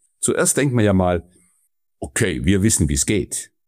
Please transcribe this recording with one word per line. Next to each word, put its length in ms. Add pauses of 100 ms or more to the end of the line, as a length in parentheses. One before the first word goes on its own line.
(200)
zuerst 380
denkt 160
man 120
ja 80
mal, 360 (720)
okay, 440
wir 200
wissen, 260
wie's 160
geht. 460 (160)